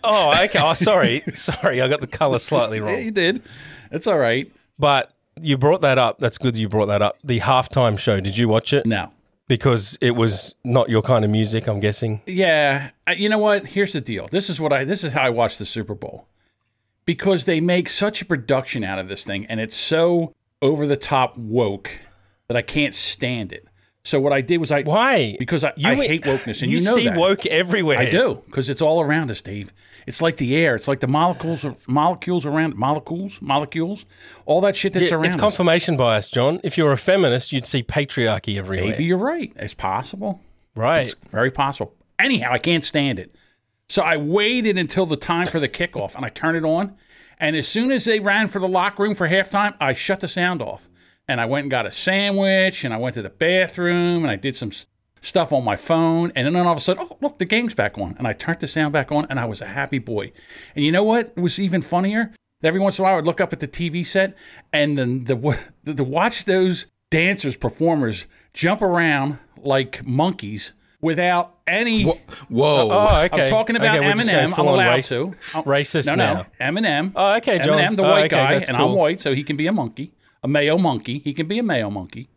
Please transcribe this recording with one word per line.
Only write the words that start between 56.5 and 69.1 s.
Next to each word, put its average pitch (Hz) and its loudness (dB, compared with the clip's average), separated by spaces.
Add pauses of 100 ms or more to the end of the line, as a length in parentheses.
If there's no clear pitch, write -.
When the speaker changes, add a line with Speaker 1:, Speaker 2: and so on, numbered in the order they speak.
Speaker 2:
then 180 2
all 175 4
of 160 0
a - -8
sudden, 190 -2
"Oh, - -20
look, 285 -4
the 185 -2
game's 226 0
back - -2
on." 90 -8
And 123 -4
I 107 -2
turned - -4
the 151 -6
sound 151 -2
back 147 -2
on, 147 0
and 131 -2
I 117 -2
was 110 -6
a 107 -12
happy 131 -4
boy. 110 -6 (420)
And 147 0
you 151 2
know 190 2
what 233 0
was 175 -2
even 185 0
funnier? 202 -2 (300)
Every 165 0
once 196 0
in 196 0
a - 0
while, 190 4
I - 2
would 156 -2
look 196 -2
up 175 0
at 156 -10
the 151 -8
T 170 -6
V 170 -4
set, 196 -2 (360)
and 147 2
then 127 -2
the, 123 0
<laughs> - -4
the, 151 -8
the 135 -2
watch 170 -2
those 185 2 (240)
dancers, 165 0
performers, 135 -2 (260)
jump 196 0
around 156 0 (200)